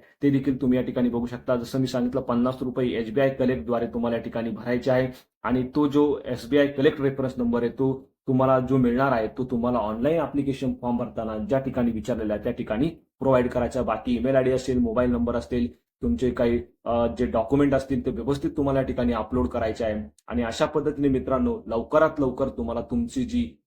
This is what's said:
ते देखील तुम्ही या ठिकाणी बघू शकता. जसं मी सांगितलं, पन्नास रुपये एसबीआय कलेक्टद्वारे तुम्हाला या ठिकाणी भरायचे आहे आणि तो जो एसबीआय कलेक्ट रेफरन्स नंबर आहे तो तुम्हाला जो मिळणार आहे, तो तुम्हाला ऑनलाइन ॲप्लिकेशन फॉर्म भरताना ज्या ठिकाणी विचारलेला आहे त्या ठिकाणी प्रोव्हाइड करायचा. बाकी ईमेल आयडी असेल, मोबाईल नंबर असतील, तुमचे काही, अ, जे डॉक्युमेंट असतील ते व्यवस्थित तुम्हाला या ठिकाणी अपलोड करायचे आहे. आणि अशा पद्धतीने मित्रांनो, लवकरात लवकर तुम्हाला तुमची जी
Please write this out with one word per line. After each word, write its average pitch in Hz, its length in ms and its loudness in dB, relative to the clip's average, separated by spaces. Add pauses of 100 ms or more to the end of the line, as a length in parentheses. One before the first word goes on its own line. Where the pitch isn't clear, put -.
(240)
ते 143 60 4
देखील 135 320 2
तुम्ही 127 180 2
या 123 60 0
ठिकाणी 123 240 0
बघू 117 160 -2
शकता. 123 300 -2
जसं 120 240 -2
मी 131 80 2
सांगितलं, 123 340 -2
पन्नास 123 400 0
रुपये 127 280 -2
एसबीआय 117 400 0
कलेक्टद्वारे 120 580 0
तुम्हाला 117 300 -2
या 110 60 -6
ठिकाणी 117 260 -4
भरायचे 120 420 -2
आहे 127 160 2 (360)
आणि 123 320 0
तो 147 120 4
जो 143 380 2
एसबीआय 127 420 2
कलेक्ट 139 340 2
रेफरन्स 131 360 0
नंबर 120 260 0
आहे 117 80 0
तो 135 380 -2 (180)
तुम्हाला 131 320 4
जो 127 180 2
मिळणार 127 340 4
आहे, 110 160 2
तो 127 180 -6
तुम्हाला 123 320 0
ऑनलाइन 117 440 0
ॲप्लिकेशन 135 600 -2
फॉर्म 120 160 0
भरताना 110 400 -6
ज्या 110 220 0
ठिकाणी 123 320 -2
विचारलेला 110 420 -2
आहे 107 100 -4
त्या 123 80 -2
ठिकाणी 120 380 -2 (300)
प्रोव्हाइड 123 280 4
करायचा. 120 340 -2
बाकी 113 340 -2
ईमेल 123 200 2
आयडी 131 160 4
असेल, 127 260 0
मोबाईल 120 320 2
नंबर 120 260 0
असतील, 120 480 -4 (180)
तुमचे 120 280 0
काही, 120 320 2 (240)
अ, 117 220 2
जे 117 180 -2
डॉक्युमेंट 135 480 2
असतील 131 320 0
ते 131 60 -2
व्यवस्थित 139 460 -4
तुम्हाला 139 220 0
या 127 60 0
ठिकाणी 123 280 -2
अपलोड 123 340 0
करायचे 113 380 -4
आहे. 107 240 -4 (180)
आणि 117 160 -2
अशा 113 220 -2
पद्धतीने 143 420 0
मित्रांनो, 127 600 0
लवकरात 147 520 2
लवकर 131 300 0
तुम्हाला 117 320 -6
तुमची 120 420 -2
जी 117 440 -2